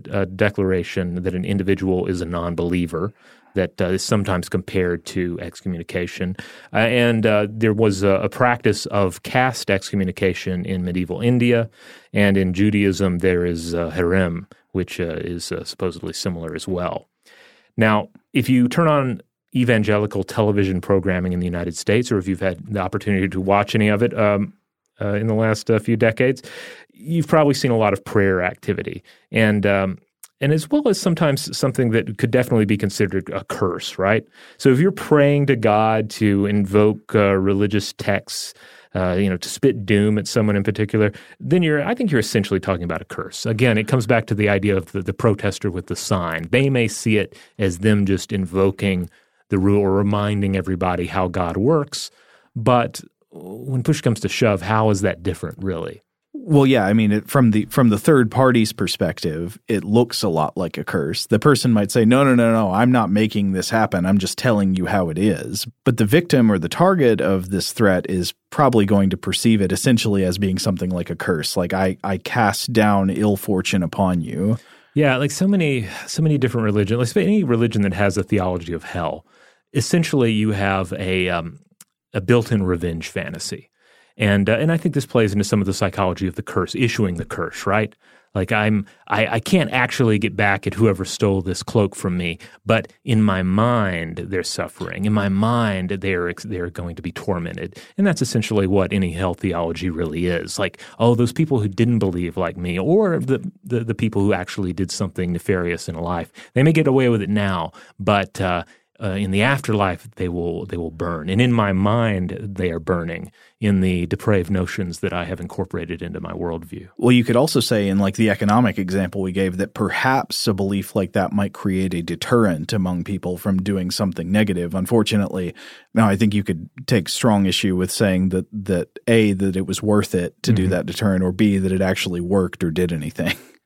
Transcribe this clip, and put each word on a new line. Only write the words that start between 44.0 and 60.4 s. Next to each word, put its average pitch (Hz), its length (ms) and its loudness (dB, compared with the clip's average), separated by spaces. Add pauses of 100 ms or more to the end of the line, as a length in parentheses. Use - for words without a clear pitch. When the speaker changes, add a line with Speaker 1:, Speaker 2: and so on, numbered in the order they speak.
Speaker 1:
back 113 220 2
to 107 80 -2
the 104 120 2
idea 101 300 2
of 92 140 -6
the, 98 100 -6
the 92 120 -6
protester 101 580 0
with 87 160 -8
the 87 80 -6
sign. 82 560 -4
They 135 180 4
may 123 180 2
see 107 300 0
it 98 180 -2 (220)
as 92 220 -2
them 104 260 4
just 95 260 -2
invoking 95 800 0 (400)
the 101 100 0
rule 101 220 4
or 98 100 0
reminding 101 640 0
everybody 90 520 -2
how 92 200 -2
God 87 300 -4
works. 143 520 0 (460)
But 120 460 2 (300)
when 117 520 -6
push 147 180 0
comes 117 200 2
to 98 80 -2
shove, 104 320 2
how 110 280 2
is 98 120 2
that 92 200 -2
different, 85 400 -6
really? 90 400 -8 (320)
Speaker 2:
Well, 160 320 4
yeah, 127 200 4
I 98 80 2
mean, 110 180 4
it, 104 180 -2
from 123 220 6
the, 104 140 0
from 123 240 4
the 104 100 4
third 127 320 4
party's 123 400 4
perspective, 85 960 -4
it 101 160 -2
looks 117 400 2
a 107 60 0
lot 78 280 -2